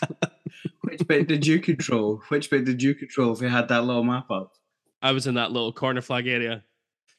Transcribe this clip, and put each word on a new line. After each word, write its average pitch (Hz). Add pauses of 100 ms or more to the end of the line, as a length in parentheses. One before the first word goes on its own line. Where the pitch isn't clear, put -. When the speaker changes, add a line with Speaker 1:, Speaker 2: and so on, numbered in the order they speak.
(420)
Speaker 1:
<laughs> -
Speaker 2:
Which -
bit 160
did 147
you 160
control? 110
Which 147
bit 131
did 123
you 139
control 131
if 110
we 123
had 120
that 120
little 120
map 123
up? 95 (480)
Speaker 1:
I 135
was 135
in 127
that 117
little 117
corner 127
flag 123
area. 120 (560)